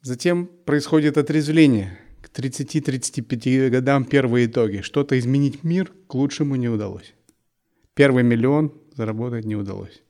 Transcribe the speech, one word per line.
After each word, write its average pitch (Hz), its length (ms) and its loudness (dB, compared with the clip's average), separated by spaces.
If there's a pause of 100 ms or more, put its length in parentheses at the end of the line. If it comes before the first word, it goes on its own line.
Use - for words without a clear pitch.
Затем 175 440 -2 (180)
происходит 151 540 2
отрезвление. 143 800 2 (240)
К - 80 -20
тридцати-тридцати 135 880 -6
пяти 131 480 0
годам 131 380 2
первые 123 400 2
итоги. 110 340 0
Что-то 139 380 -2
изменить 139 440 0
мир 175 300 -2 (160)
к - 60 -12
лучшему 139 420 -2
не 120 140 -2
удалось. 101 420 -6 (800)
Первый 135 300 6
миллион 131 500 2 (240)
заработать 113 480 -6
не 107 120 -4
удалось. 98 540 -10